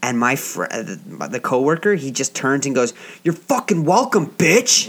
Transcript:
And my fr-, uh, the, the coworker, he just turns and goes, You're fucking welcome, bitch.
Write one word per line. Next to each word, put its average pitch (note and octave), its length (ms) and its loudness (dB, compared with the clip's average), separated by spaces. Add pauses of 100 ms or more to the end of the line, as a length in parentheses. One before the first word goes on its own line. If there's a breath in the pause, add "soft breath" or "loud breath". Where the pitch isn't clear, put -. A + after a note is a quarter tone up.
And B2 140 -2
my A#2+ 180 0
fr-, - 280 -6
uh, A2 180 -6
the, F#2+ 480 -12
the B2 100 -6
coworker, D3+ 560 0
he C3+ 160 -6
just B2 240 -6
turns C3+ 300 0
and C#3 80 -2
goes, B2 200 0 (300 loud breath)
You're E3 120 0
fucking G3 500 0
welcome, G3 420 2
bitch. F#3 600 2